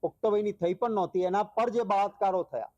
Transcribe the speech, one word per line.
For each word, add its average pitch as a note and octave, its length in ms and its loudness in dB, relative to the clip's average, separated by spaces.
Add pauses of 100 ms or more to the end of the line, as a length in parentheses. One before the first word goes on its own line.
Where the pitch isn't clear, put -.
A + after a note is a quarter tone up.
પુખ્ત - 240 -6
વયની G#3 260 2
થઈ F3 220 -2
પણ A#3 180 0
નહોતી, F#3 300 0
એના F#3+ 220 0
પર A3+ 260 0
જે A#3 140 -2
બળાત્કારો G3 600 0
થયા A#2 340 -8